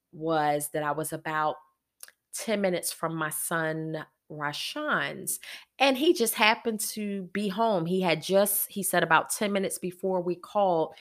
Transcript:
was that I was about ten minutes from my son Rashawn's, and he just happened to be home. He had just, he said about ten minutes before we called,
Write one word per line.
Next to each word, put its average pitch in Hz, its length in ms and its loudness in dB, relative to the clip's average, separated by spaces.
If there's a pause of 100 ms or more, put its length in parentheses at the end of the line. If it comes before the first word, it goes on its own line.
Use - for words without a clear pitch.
(120)
was 151 600 0
that 151 120 -2
I 147 80 0
was 147 200 -4
about 156 440 -2 (760)
ten 208 280 -2
minutes 180 320 0
from 165 240 -4
my 156 140 -2
son 160 760 -4 (260)
Rashawn's, 151 1080 -4 (380)
and 269 180 4
he 330 180 4
just 233 200 0
happened 226 460 2
to 202 440 -4 (100)
be 202 140 0
home. 196 360 2
He 185 160 0
had 160 220 2
just, 196 480 2
he 202 120 -6
said 175 200 2
about 160 280 4
ten 208 220 -2
minutes 196 260 -2
before 185 420 -2
we 175 160 -2
called, 175 640 2